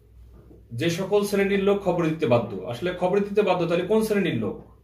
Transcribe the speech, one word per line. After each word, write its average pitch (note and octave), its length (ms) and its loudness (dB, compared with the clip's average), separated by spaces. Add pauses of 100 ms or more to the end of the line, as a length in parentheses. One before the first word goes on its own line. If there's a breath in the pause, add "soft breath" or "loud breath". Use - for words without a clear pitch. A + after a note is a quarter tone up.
(720)
যে D3 180 -2
সকল F#3+ 340 0
শ্রেণীর G3 380 0
লোক G3 200 2
খবর E3+ 240 0
দিতে D#3 200 0
বাধ্য। A2 400 0
আসলে E3+ 340 -6
খবর F#3+ 200 2
দিতে G3+ 220 0
বাধ্য F3 240 2
তাহলে F3 180 0
কোন G#3+ 180 2
শ্রেণীর F#3 320 0
লোক? G#2 300 -4 (200)